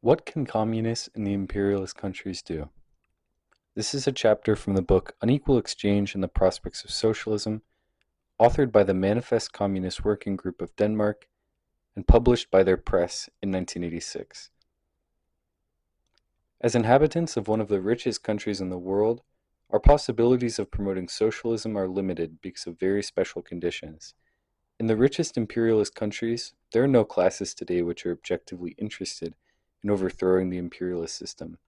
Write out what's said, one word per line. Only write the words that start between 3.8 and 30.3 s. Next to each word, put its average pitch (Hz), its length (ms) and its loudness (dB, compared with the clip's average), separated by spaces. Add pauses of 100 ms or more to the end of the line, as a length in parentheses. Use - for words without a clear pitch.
is 139 140 -2
a 135 60 0
chapter 107 420 2
from 98 200 -2
the 95 60 4
book 92 400 2
Unequal 131 360 2
Exchange 101 580 0
and 95 80 -2
the 90 60 -4
Prospects - 560 -2
of - 40 -20
Socialism, 107 760 -2 (760)
authored 120 320 6
by 104 120 6
the 95 100 2
Manifest 107 580 0
Communist 95 540 -4
Working 101 320 -2
Group - 240 -8
of 90 160 -10
Denmark 107 500 0 (720)
and 98 100 -6
published 120 420 6
by 95 140 6
their 92 140 4
press - 520 -2 (120)
in 98 100 -4
nineteen 90 320 -4
eighty-six. - 680 -12 (2000)
As 120 140 0
inhabitants 139 600 4
of 107 140 -4
one 110 100 2
of 104 80 -2
the 101 140 0
richest 113 420 -2
countries 104 380 -4
in 92 80 -6
the 90 80 -6
world, 101 440 0 (480)
our - 120 0
possibilities 120 800 4
of 101 120 -6
promoting 95 380 -4
socialism 110 680 -2
are 92 120 -2
limited 87 520 -4
because - 260 -14
of 85 120 -14
very 98 240 0
special - 380 -4
conditions. 85 720 -8 (680)
In 117 80 -2
the 113 80 2
richest 127 400 0
imperialist 113 580 0
countries, 117 600 -6 (180)
there 120 140 4
are - 20 2
no 123 160 6
classes 92 500 -2
today 87 280 -4
which 85 240 -4
are 87 80 -2
objectively 87 640 -8
interested 92 580 -10 (460)
in 104 80 -4
overthrowing 92 600 0